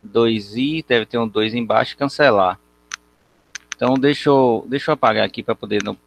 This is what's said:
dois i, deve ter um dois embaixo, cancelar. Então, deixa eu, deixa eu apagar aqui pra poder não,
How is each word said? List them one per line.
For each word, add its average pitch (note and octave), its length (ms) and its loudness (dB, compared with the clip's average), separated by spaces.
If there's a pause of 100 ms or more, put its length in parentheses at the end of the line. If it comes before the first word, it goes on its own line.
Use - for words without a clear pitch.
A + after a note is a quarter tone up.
dois A2 540 -2
i, D3+ 320 -4
deve A#2 180 2
ter - 120 -8
um A#2 100 -2
dois G#2+ 260 -2
embaixo, A#2 440 0
cancelar. A2 640 2 (1160)
Então, B2 200 0
deixa C#3 340 0
eu, C3 380 4
deixa C#3 240 -4
eu - 20 2
apagar A2 320 2
aqui A2 160 -10
pra A#2 140 -4
poder G#2 280 -4
não, G#2+ 240 -6